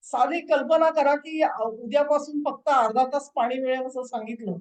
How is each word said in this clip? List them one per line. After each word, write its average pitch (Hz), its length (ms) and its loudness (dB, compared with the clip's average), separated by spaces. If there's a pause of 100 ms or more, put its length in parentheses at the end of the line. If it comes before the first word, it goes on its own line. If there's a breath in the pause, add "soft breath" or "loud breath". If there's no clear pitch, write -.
साधी 277 380 0
कल्पना 320 500 2
करा 294 260 2
की, 311 260 -4
अ, - 200 0
उद्यापासून 285 840 0
फक्त - 260 -4
अर्धा 254 360 4
तास 277 300 -6
पाणी 254 240 0
मिळेल 262 220 -2
असं 254 220 -8
सांगितलं, 220 580 -8